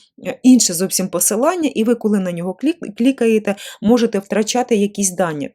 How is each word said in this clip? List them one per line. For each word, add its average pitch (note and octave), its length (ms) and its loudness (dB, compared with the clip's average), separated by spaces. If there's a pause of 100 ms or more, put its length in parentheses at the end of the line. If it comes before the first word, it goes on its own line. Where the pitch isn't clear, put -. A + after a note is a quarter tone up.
(260)
е, - 160 -8
інше B3 320 6
зовсім F#3 340 -4
посилання, C4+ 680 0
і A3 100 0
ви, A#3 100 2
коли G#3+ 240 0
на F3+ 140 -4
нього F3 220 -6
клік-, C4+ 440 -6
клікаєте, A3+ 580 2 (260)
можете A3+ 360 2
втрачати A3 580 -2
якісь G3+ 280 -2 (100)
дані. D#3+ 400 -4